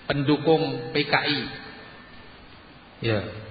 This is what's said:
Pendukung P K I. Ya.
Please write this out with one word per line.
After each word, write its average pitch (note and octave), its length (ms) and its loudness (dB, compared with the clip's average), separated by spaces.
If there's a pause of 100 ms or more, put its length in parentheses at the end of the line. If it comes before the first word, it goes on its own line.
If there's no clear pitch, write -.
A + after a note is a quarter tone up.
Pendukung D3 880 2
P D3 160 2
K - 40 4 (120)
I. D3 140 2 (1600)
Ya. A2 200 0 (300)